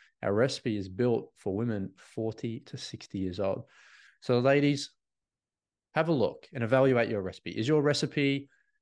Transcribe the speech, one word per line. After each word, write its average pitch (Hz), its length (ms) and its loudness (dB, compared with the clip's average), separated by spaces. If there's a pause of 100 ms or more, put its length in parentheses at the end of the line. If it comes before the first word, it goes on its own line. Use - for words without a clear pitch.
(240)
Our 101 100 0
recipe 117 440 0
is 95 100 -6
built 117 480 0
for 95 180 -6
women 104 440 -4
forty 113 640 -8
to - 160 -16
sixty - 400 -12
years 92 240 -4
old. 98 240 -2 (560)
So 123 180 2
ladies, 143 520 2 (1040)
have 160 160 0
a 170 40 4
look - 400 0
and 127 80 -6
evaluate 120 460 4
your 107 140 -2
recipe. 92 300 -10
Is 113 180 -2
your 151 120 4
recipe 139 680 0 (320)